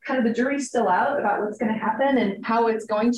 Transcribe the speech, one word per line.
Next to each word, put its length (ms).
kind 120
of 60
the 100
jury's 340
still 200
out 300
about 240
what's 160
gonna 200
happen 400
and 260
how 240
it's 180
going 320